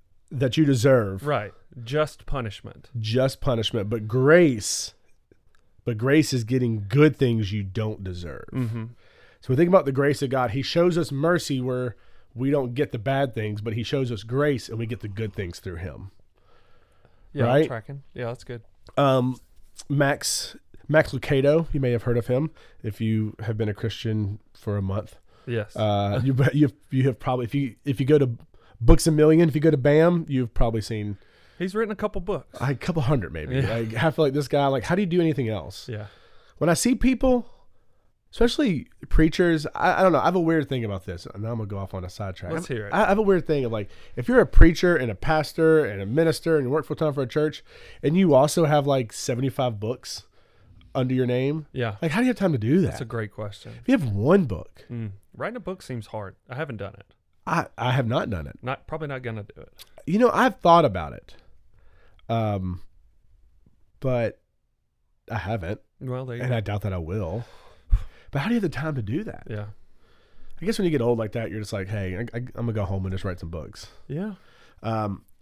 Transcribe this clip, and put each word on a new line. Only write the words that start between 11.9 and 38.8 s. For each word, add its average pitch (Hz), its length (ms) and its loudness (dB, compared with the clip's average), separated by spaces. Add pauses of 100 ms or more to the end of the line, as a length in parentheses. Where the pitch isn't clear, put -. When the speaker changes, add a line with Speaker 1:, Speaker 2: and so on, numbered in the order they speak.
Speaker 1:
we 131 160 -2
don't 131 240 -2
get 139 180 -2
the 120 60 -6
bad 135 360 -2
things, 107 260 -4
but 110 140 -6
he 117 80 -4
shows 131 300 -2
us 101 100 -8
grace 131 460 -2
and 113 100 -8
we 113 80 -6
get 110 140 -8
the 107 80 -10
good 104 260 -6
things 90 240 -8
through 90 180 -12
him. 85 340 -12 (1200)
Speaker 2:
Yeah, 135 120 0
I'm 117 60 2
Speaker 1:
Right? 139 160 4
Speaker 2:
tracking. 127 360 -12 (120)
Yeah, 123 120 -8
that's 120 160 -10
good. 120 200 -14 (340)
Speaker 1:
Um, 131 400 2 (520)
Max, 139 680 -2 (320)
Max 151 240 2
Lucado, 143 600 2
you 151 80 -2
may 123 120 0
have 117 120 -2
heard 120 140 0
of 113 80 -4
him 139 240 0 (320)
if 107 180 -8
you 110 400 0
have 110 160 -4
been 107 120 -2
a 104 60 -4
Christian 107 680 -4 (140)
for 101 220 -6
a 101 60 -2
month. 95 340 -6 (300)
Speaker 2:
Yes. 113 300 -6
Speaker 1:
Uh, 104 480 0
you, 135 100 0 (180)
you, 147 180 4 (200)
you 131 140 0
have 127 160 0
probably, 127 240 -2
if 113 100 -6
you, 139 300 -2
if 135 160 -4
you 131 60 0
go 147 120 6
to 131 120 2 (500)
Books - 260 8
A 165 60 4
Million, 160 360 6
if 127 60 -2
you 156 60 0
go 160 100 6
to 151 60 4
bam, 156 520 4
you've 127 260 -2
probably 117 260 2
seen 104 380 -6 (400)
Speaker 2:
He's 185 160 -6
written 214 180 -2
a - 40 -6
couple 208 240 -4
books. 175 400 -8
Speaker 1:
a 131 140 -2
couple 165 280 -4
hundred, 113 300 0
maybe. 80 240 -6
Speaker 2:
Yeah. 135 120 0 (100)
Speaker 1:
Like, 113 160 -6
I 156 160 0
feel 156 140 0
like 135 100 2
this 143 140 -2
guy, 143 200 2
like, 135 160 -2
how 170 100 -2
do 208 80 0
you 202 40 0
do 175 140 2
anything 147 280 0
else? 98 400 -10
Speaker 2:
Yeah. 107 180 -10 (520)
Speaker 1:
When 156 120 2
I 170 40 4
see 240 200 2
people, 247 560 2 (800)
especially 240 560 2 (220)